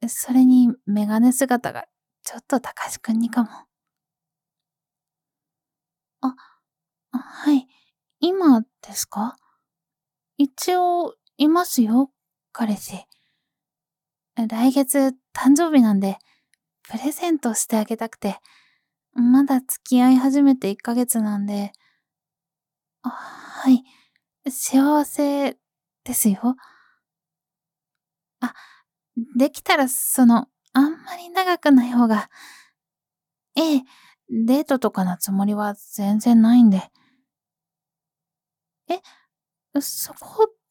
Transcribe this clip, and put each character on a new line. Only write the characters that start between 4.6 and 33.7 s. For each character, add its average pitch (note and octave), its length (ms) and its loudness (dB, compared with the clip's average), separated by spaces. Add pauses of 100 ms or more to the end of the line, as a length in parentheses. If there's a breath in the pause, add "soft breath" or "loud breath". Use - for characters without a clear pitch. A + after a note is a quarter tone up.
あ、 C4 120 -6 (800 soft breath)
は C#4+ 420 -4
い。 C4 140 -2 (500)
今 D#4+ 440 2
で - 300 -20
す - 140 -10
か？ A3 300 -8 (1000)
一 C#4+ 400 -2
応 F4 400 -2 (200)
い D4 120 2
ま F4 160 2
す B3+ 180 0
よ、 A#3+ 300 0 (400)
彼 G#3+ 240 -4
氏。 - 300 -16 (1300)
来 A3+ 340 0
月 C4+ 460 0 (180)
誕 C4+ 200 4
生 D#4+ 200 2
日 B3+ 80 6
な G#3+ 100 4
ん G3 80 0
で、 G3 180 -4 (640)
プ - 160 -12
レ C4 120 -6
ゼ F4 200 -6
ン D#4 80 0
ト A#3 140 -4
し - 140 -6
て A3+ 100 -2
あ G#3+ 80 0
げ A3 120 -8
た A3+ 120 -10
く - 80 -20
て。 - 240 -8 (720)
ま B3 320 4
だ C4+ 160 0
付 - 220 -10
き B3 200 2
合 B3+ 100 6
い C4 40 6
始 C4+ 260 2
め C4+ 140 4
て G3 140 -4
一 G#3 80 -8
ヶ A#3 160 -8
月 B3 260 -2
な G#3 160 -4
ん G3+ 100 -6
で。 G3+ 260 -8 (1300)
あ、 B3 80 -10
は - 600 -6
い。 B3 140 2 (640 soft breath)
幸 C#4 560 0
せ C#4+ 540 -4 (460)
で B3 100 -10
す - 160 0
よ。 A#3+ 260 -2 (1800 soft breath)
あ、 - 140 -8 (840 loud breath)
で C4 140 2
き - 120 -18
た F4+ 140 0
ら C4+ 120 0
そ - 360 -2
の、 A#3 240 4 (240)
あ C4 160 2
ん D#4+ 160 -10
ま - 120 -16
り - 140 -20
長 F#4 280 -2
く D4 140 2
な B3 140 6
い B3 60 -8
方 A#3+ 140 2
が。 G#3+ 240 -2 (1300 soft breath)
え D4+ 220 0